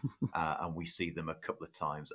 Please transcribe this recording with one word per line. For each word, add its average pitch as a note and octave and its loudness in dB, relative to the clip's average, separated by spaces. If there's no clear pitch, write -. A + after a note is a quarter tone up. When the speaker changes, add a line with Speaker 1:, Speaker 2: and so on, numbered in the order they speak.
Speaker 1:
<laughs> - -2
Speaker 2:
uh, D#2 4
and E2 0
we E2+ -2
see E2+ 2
them E2 -2
a D#2+ 0
couple - -4
of - -14
times. D2+ -2